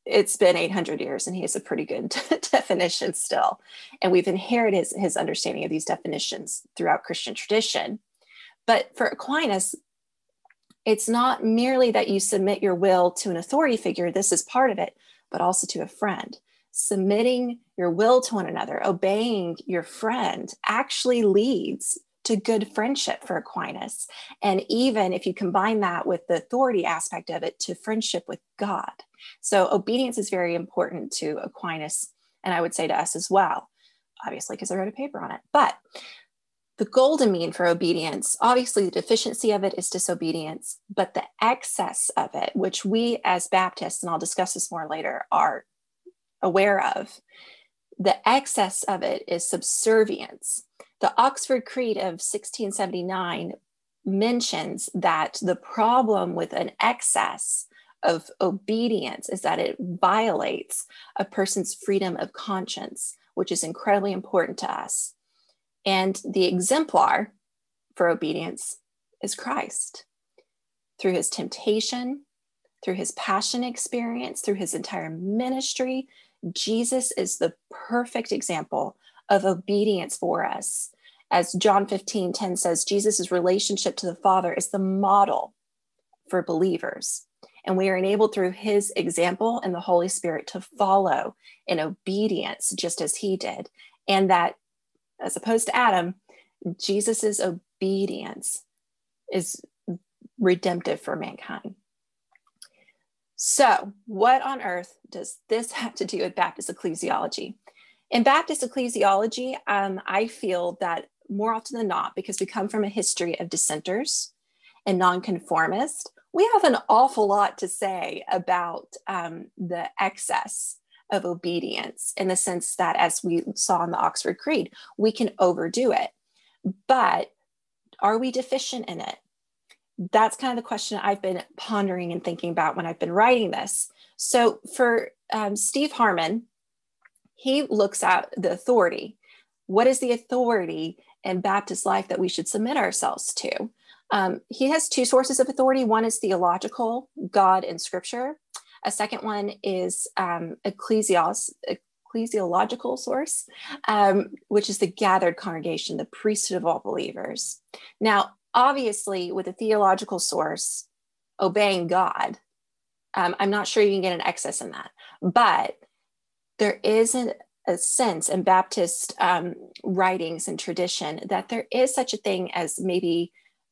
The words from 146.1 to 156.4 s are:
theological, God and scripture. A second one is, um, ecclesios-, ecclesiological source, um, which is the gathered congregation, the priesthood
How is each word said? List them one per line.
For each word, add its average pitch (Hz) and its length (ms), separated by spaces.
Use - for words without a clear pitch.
theological, 202 920
God 190 340
and 165 160
scripture. 247 580
A 202 60
second 208 320
one 208 300
is, 185 440
um, 170 480
ecclesios-, 196 880
ecclesiological 220 1300
source, - 480
um, 202 420
which 208 240
is 196 80
the 196 80
gathered 185 500
congregation, 165 600
the - 100
priesthood 208 500